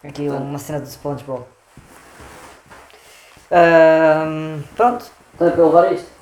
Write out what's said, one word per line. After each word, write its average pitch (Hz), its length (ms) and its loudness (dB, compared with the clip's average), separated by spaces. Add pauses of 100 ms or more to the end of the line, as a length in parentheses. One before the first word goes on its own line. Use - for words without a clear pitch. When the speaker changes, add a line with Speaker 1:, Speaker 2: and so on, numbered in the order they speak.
Speaker 1:
Aqui 143 260 -10
Speaker 2:
Tá. 139 60 -8
Speaker 1:
uma 139 240 -10
cena 147 200 -10
do 139 80 -12
SpongeBob. 131 560 -12 (2000)
Ahm, 160 1080 2 (140)
pronto. 240 300 -2 (280)
Speaker 2:
Então 170 140 -2
é 160 40 2
para 165 100 -2
eu 165 60 6
levar 170 260 4
isto? - 160 -10 (120)